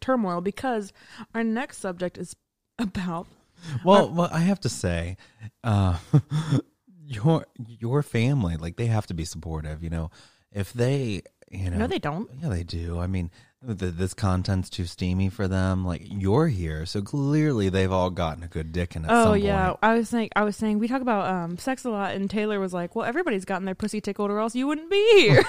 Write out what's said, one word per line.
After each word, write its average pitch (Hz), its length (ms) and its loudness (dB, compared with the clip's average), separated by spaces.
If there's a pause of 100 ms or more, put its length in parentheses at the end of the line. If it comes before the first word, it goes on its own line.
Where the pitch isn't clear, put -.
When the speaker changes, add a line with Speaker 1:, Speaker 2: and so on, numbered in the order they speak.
Speaker 1:
turmoil 202 400 0
because 208 500 -4 (420)
our 226 120 -2
next 226 340 -4
subject 180 380 -6
is 185 180 -12 (440)
about 185 480 -4 (580)
Speaker 2:
Well, 185 220 8
Speaker 1:
our 101 60 -4
Speaker 2:
well, 170 180 2
I 160 80 0
have 185 220 2
to - 80 -2
say, 87 480 -2 (460)
uh, 98 340 4 (160)
<laughs> 156 920 0
your, 143 400 0 (220)
your 117 340 -2
family, 117 560 2
like, 85 200 -8
they 117 100 0
have 110 200 0
to 95 60 -8
be 80 120 -4
supportive, 78 580 -8
you 82 60 -6
know, 82 200 -4 (420)
if 101 220 -6
they, 120 500 -2 (280)
you 95 180 -4
know. 131 100 0
Speaker 1:
No, 226 80 2
they 359 120 -2
don't. 156 300 -6 (120)
Speaker 2:
Yeah, 165 80 -4
they 87 140 -2
do. 85 360 -6
I 87 80 -2
mean, 92 220 -2 (360)
th-, 92 300 -4
this 92 180 -2
content's 92 560 0
too - 160 -6
steamy 92 440 0
for 95 180 -4
them. 95 380 0
Like, 90 200 -4
you're 101 420 2
here, 82 380 -2
so 104 160 -6
clearly 139 680 2
they've 95 220 2
all 92 180 2
gotten 85 340 -4
a 85 40 -10
good 80 240 -8
dick 87 240 -4
in 80 100 -6
at 131 60 0
Speaker 1:
Oh, 233 120 6 (100)
Speaker 2:
some 208 60 4
Speaker 1:
yeah. 196 280 2
Speaker 2:
point. - 160 -2
Speaker 1:
I 220 120 4
was 233 140 0
saying, 233 260 -2
I 208 80 2
was 208 120 -2
saying, 214 240 0
we 233 80 -2
talk 262 140 -2
about, 214 280 0
um, 175 280 -4
sex 262 260 -6
a 254 60 -4
lot, 202 260 -4
and 196 140 -2
Taylor 208 300 -2
was 190 140 -4
like, 175 220 -6
"Well, 226 100 -2
everybody's 240 400 -2
gotten 190 200 -4
their 190 100 -4
pussy 214 260 -4
tickled, 202 300 -2
or 208 80 0
else 226 160 -2
you 254 120 0
wouldn't 311 220 -4
be 403 320 8
here." 214 280 10